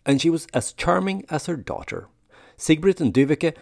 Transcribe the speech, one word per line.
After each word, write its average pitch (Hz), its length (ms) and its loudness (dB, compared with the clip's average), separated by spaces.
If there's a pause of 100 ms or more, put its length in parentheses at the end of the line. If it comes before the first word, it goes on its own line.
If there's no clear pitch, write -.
and 139 160 2
she 165 80 2
was 160 240 0
as - 200 -4
charming 190 560 -2
as 156 160 -6
her 170 120 -6
daughter. - 500 -10 (500)
Sigbrit 160 440 2
and 113 120 2
Dyveke 147 480 2